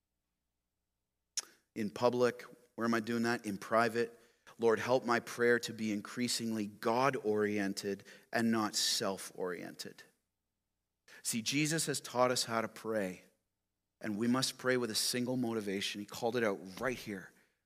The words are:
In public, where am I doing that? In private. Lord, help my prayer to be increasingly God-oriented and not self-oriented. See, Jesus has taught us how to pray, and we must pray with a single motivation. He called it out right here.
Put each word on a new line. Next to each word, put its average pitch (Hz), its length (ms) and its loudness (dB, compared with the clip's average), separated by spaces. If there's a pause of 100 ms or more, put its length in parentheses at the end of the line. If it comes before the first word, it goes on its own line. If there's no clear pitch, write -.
(1800)
In 107 160 -4
public, 120 520 2 (320)
where 110 100 -2
am 117 100 2
I 117 40 2
doing 117 240 -2
that? 117 220 0
In 98 140 -4
private. 113 580 2 (400)
Lord, 110 220 4
help 120 260 2
my 117 140 4
prayer 120 400 4
to - 140 -8
be 110 180 -2
increasingly 113 760 -2
God-oriented 104 1400 0 (260)
and 117 200 2
not 110 240 0
self-oriented. 92 1300 -4 (1200)
See, 117 220 -4
Jesus 151 420 2
has 139 140 -2
taught 123 320 4
us 123 140 0
how 113 160 0
to 110 60 0
pray, 104 580 -4 (760)
and 104 160 -4
we 117 100 2
must 127 300 2
pray 127 200 2
with 120 120 0
a 104 60 -2
single 123 420 0
motivation. 104 640 -2
He 104 80 -10
called 117 300 -2
it 117 60 2
out 98 160 2 (200)
right 123 180 -2
here. 95 340 -10 (340)